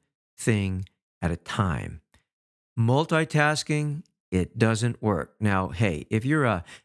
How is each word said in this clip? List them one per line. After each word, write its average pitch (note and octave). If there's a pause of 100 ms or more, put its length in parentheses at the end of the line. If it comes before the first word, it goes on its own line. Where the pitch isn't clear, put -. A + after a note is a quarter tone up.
(380)
thing F#2+ (360)
at E2
a E2
time. D#2 (760)
Multitasking, D3+ (280)
it F#2
doesn't A2+
work. F#2+
Now, G2
hey, D#2+
if A2
you're C#3+
a, G2 (220)